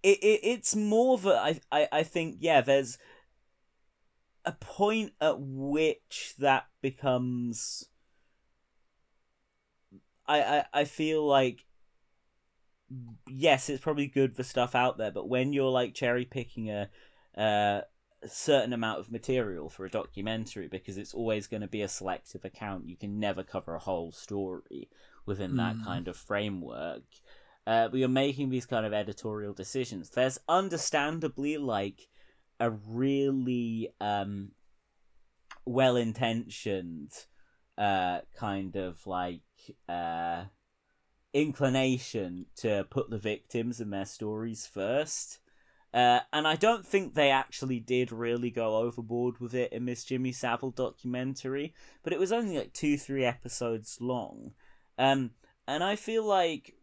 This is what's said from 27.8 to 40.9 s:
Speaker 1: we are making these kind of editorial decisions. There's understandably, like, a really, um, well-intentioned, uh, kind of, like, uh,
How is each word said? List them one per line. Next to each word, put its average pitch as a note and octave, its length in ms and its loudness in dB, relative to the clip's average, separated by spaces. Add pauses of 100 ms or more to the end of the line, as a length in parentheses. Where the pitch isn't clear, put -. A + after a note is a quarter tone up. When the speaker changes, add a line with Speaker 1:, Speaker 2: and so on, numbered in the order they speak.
Speaker 1:
we C3 100 2
are B2+ 60 4
making C3+ 400 0
these B2+ 160 -2
kind A2+ 200 0
of G#2 80 -2
editorial G#2 600 -4
decisions. G2 560 -6
There's C3 300 0 (100)
understandably, D#3 1080 0
like, G#2+ 520 -2 (500)
a A#2 120 2
really, B2 1300 0
um, G2+ 500 -4 (1120)
well-intentioned, A2+ 1500 0 (680)
uh, F#2 420 2 (180)
kind G2 380 -4
of, F#2 320 -6
like, F2+ 340 -4 (460)
uh, E2+ 580 -4 (880)